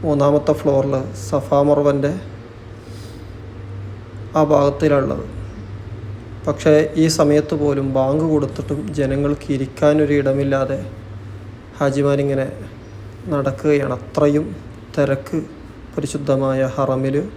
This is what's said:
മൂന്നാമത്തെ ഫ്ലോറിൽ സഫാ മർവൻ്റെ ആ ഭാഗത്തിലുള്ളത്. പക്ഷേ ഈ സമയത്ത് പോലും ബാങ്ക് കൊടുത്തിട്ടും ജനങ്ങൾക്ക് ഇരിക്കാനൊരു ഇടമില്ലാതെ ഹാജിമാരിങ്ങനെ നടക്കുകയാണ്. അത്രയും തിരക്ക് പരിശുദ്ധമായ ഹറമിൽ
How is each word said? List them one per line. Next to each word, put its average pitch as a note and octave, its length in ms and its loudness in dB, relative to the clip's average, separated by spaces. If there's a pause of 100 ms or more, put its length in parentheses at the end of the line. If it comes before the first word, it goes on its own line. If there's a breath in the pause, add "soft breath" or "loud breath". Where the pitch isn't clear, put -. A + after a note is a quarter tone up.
മൂന്നാമത്തെ D3 540 4
ഫ്ലോറിൽ C#3 360 2 (300)
സഫാ C#3+ 340 0 (100)
മർവൻ്റെ C#3+ 420 4 (2250 loud breath)
ആ D#3 40 6 (100)
ഭാഗത്തിലുള്ളത്. C#3+ 720 2 (1200)
പക്ഷേ D3+ 260 4 (300)
ഈ - 20 8 (120)
സമയത്ത് D3 460 4
പോലും C#3 240 2 (100)
ബാങ്ക് C3+ 360 2
കൊടുത്തിട്ടും C#3+ 480 0 (180)
ജനങ്ങൾക്ക് C#3+ 580 0
ഇരിക്കാനൊരു D3 640 2
ഇടമില്ലാതെ C3+ 580 0 (1000)
ഹാജിമാരിങ്ങനെ C#3 680 2 (840)
നടക്കുകയാണ്. C#3 680 2
അത്രയും D3 480 2 (480)
തിരക്ക് C#3 460 0 (560)
പരിശുദ്ധമായ C3+ 800 0
ഹറമിൽ C3+ 420 0 (180)